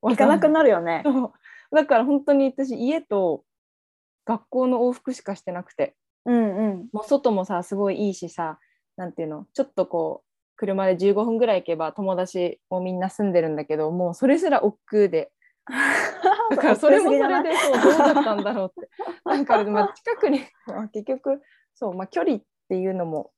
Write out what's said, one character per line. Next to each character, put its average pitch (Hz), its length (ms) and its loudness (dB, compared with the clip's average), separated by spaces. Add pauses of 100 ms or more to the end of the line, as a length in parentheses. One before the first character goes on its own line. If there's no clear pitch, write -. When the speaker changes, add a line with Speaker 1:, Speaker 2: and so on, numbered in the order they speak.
Speaker 1:
行 226 160 0
か 285 100 6
な 302 120 6
く 311 100 4
な 311 140 4
る 269 60 8
よ 180 120 2
ね。 170 240 -4
Speaker 2:
そ 262 200 0 (460)
う。 285 40 -2
だ 302 100 4
か 262 120 2
ら 226 60 4
本 277 220 0
当 285 80 4
に 269 140 4
私、 262 280 -4
家 294 260 -2
と 190 420 -2 (800)
学 220 240 -6
校 254 180 0
の 247 140 0
往 247 100 2
復 254 220 -10
し - 80 -12
か 202 160 -10
し - 40 -20
て 185 100 -10
な 180 120 -10
く - 80 -20
て。 - 240 -4 (300)
Speaker 1:
う 240 80 0
ん 214 240 0
う 214 40 -2 (120)
ん。 190 180 -12
Speaker 2:
も 208 100 -8
う - 40 -10
外 277 260 2
も 190 140 -2
さ、 180 180 -4
す 202 120 -10
ご 196 140 -2
い 202 180 -2
い - 20 0
い 190 40 -6
し 175 140 -12
さ、 165 320 -10 (380)
な 185 100 -10
ん - 60 -14
て - 80 -10
い 165 40 -4
う - 40 -8
の、 151 240 -12
ち - 80 -4
ょ - 20 0
っ - 100 -8
と 185 120 -2
こ 160 400 -6
う、 - 20 -20 (300)
車 190 300 -2
で 185 100 2
十 196 160 2
五 208 100 0
分 226 140 -2
ぐ 240 80 2
ら 220 100 2
い 180 60 0
行 - 60 -12
け 170 100 0
ば 156 160 -4
友 190 240 -4
達 180 420 -4 (100)
も 185 120 -4
み 185 100 -4
ん 180 80 -6
な 190 100 -4
住 202 200 -2
ん - 20 -2
で 175 100 4
る 165 60 0
ん 156 80 -2
だ 151 80 -6
け 151 140 -4
ど、 156 140 -2
も 180 200 -2
う - 20 -8
そ - 140 0
れ 285 100 6
す 339 120 0
ら 277 140 2
億 208 140 0 (120)
劫 208 180 4
で。 160 240 -2 (360)
Speaker 1:
<laughs> 370 840 0
Speaker 2:
だ 277 80 0
か - 120 2
ら 214 60 6
そ 294 140 2
れ 381 100 8
も 370 60 2
そ 277 60 2
れ 277 80 4
で、 269 40 2
Speaker 1:
億 262 60 0
劫 349 280 0
す 285 140 0
ぎ 240 80 2
じ - 0 -
ゃ - 0 -
な - 0 -
い？ - 0 -
Speaker 2:
そ - 0 -
う、 - 20 0
ど 302 300 6
う - 20 4
だ 277 80 4
っ - 40 0
た 220 100 0
ん 208 80 -4
だ 208 100 -2
ろ 196 120 -4
う - 160 -10
っ - 20 -12
て。 - 60 -18 (340)
だ 285 220 -2
か 233 120 4
ら、 415 60 2
ま 415 220 0
あ、 403 80 -6
近 466 240 -6
く 370 120 2
に、 269 120 0 (240)
ま 220 160 -10
あ、 214 80 -10
結 214 160 -10
局、 269 360 -4 (340)
そ 208 160 -6
う、 - 20 -10
ま 185 100 -8
あ、 190 40 -10
距 - 140 -4
離 302 140 0
っ 208 60 -10 (260)
て 190 80 -4
い 185 140 -2
う 185 40 -4
の 180 120 -4
も、 156 320 -8